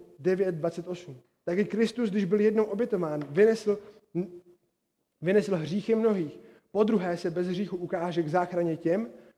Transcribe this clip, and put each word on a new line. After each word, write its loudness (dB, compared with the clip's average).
devět 0
dvacet -4
osm. -12
Tak 0
i 2
Kristus, 0
když 0
byl 2
jednou 4
obětován, -2
vynesl, 4
vynesl 2
hříchy -2
mnohých. 0
Podruhé 2
se -4
bez -2
hříchu -4
ukáže -2
k -4
záchraně 0
těm, 0